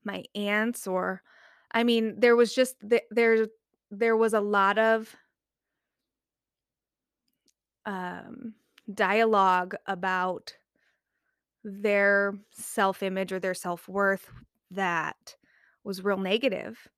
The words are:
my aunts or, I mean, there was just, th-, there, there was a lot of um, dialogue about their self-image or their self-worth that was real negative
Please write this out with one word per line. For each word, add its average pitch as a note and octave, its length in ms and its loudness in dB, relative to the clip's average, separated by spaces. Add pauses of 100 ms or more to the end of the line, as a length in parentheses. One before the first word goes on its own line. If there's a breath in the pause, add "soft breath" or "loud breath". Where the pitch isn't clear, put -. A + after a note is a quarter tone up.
my G3 200 -10 (100)
aunts G#3 520 -2
or, F#3 360 -4 (500 soft breath)
I A#3 120 0
mean, A3+ 360 0
there A#3+ 160 6
was A#3 180 4
just, B3+ 220 0 (120)
th-, A3+ 220 4
there, A3+ 360 4 (440)
there A3+ 260 0
was A3+ 180 2
a G#3+ 60 4
lot G3+ 380 2
of A3 360 2 (2750)
um, F#3 680 -10 (380)
dialogue G3 800 2 (120)
about F#3 680 -4 (1080)
their G3+ 760 2 (140)
self-image F#3+ 800 -4
or F#3 80 -6
their F#3 140 -4
self-worth F#3+ 760 -4 (400)
that F3 680 -6 (480 soft breath)
was F#3+ 200 -8
real G3 140 0
negative G#3+ 800 -4